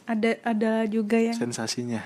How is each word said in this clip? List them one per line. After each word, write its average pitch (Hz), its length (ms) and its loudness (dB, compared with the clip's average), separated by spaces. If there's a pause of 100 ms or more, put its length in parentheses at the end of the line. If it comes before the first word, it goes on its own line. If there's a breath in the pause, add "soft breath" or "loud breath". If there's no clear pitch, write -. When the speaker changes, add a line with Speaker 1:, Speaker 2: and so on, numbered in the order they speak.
Speaker 1:
Ada, 226 260 0 (120)
ada 220 300 2 (120)
juga 220 320 0
yang 226 220 2
Speaker 2:
Sensasinya. 120 680 -4